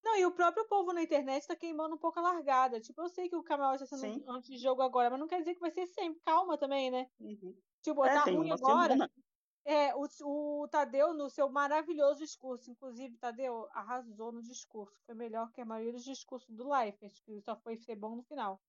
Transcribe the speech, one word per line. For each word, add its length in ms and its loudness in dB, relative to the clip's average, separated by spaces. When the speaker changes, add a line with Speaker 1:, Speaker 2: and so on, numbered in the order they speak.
Speaker 1:
Não, 140 6
e 80 8
o 60 4
próprio 360 2
povo 240 2
na 100 0
internet 440 0
tá 100 -4
queimando 380 -4
um 40 -8
pouco 200 -2
a 40 -2
largada. 560 2
Tipo, 220 -12
eu 80 -4
sei 220 -6
que 60 -4
o 60 -4
camarote 460 0
tá 80 -10
sendo 220 -6
Speaker 2:
Sim. 100 -10
Speaker 1:
antes 220 -10
de 80 -12
jogo 240 2
agora, 260 4
mas 100 0
não 80 -4
quer 120 -2
dizer 160 -2
que 60 -12
vai 100 -2
ser 160 -4
sempre. 340 -6
Calma 380 2
também, 320 0
né? 160 -2
Speaker 2:
Uhum. 380 -14
Speaker 1:
Tipo, 220 2
Speaker 2:
É, 80 6
Speaker 1:
tá 120 6
Speaker 2:
tem 120 4
Speaker 1:
ruim 120 2
Speaker 2:
uma 80 0
Speaker 1:
agora. 360 6
Speaker 2:
semana. 180 4
Speaker 1:
É, 280 4
o, 100 -2
o 440 -2
Tadeu, 460 2
no 160 -4
seu 180 2
maravilhoso 680 2
discurso, 520 -10
inclusive, 460 -12
Tadeu 560 -6
arrasou 580 -8
no 120 -12
discurso. 640 -14
Foi 80 -14
melhor 380 -6
que 100 -14
a 20 -10
maioria 300 -6
dos 100 -12
discursos 500 -12
do 160 -10
Leifert, 440 -2
que 160 -14
só 160 -8
foi 220 -10
ser 180 -12
bom 180 -8
no 100 -10
final. 440 -8